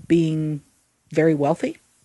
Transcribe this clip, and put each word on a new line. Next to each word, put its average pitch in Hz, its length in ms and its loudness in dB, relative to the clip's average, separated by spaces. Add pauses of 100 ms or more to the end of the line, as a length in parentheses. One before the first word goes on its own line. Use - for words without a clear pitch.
being 156 560 0 (480)
very 160 240 2
wealthy, 151 440 -2 (260)